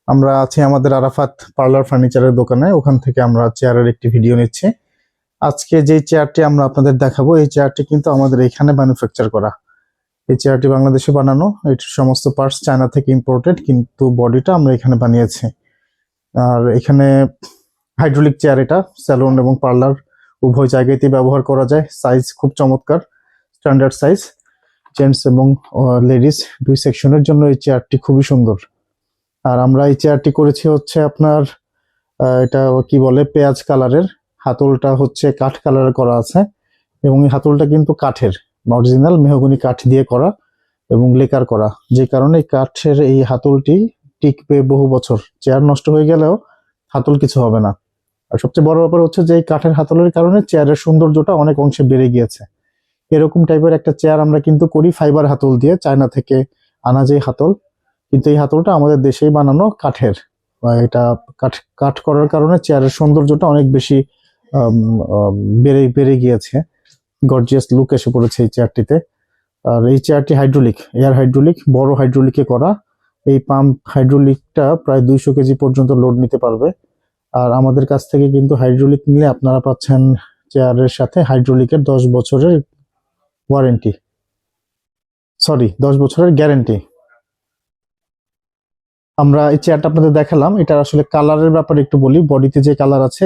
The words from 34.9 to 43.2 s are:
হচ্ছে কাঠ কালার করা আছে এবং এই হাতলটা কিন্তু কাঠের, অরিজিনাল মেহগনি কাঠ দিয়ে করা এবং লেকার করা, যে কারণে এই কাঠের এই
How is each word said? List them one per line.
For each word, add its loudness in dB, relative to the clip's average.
হচ্ছে -2
কাঠ -6
কালার 0
করা 0
আছে -2
এবং 2
এই 2
হাতলটা 0
কিন্তু 0
কাঠের, -4
অরিজিনাল 2
মেহগনি 2
কাঠ -4
দিয়ে 2
করা -2
এবং 2
লেকার 0
করা, -2
যে 2
কারণে 0
এই 0
কাঠের -2
এই 2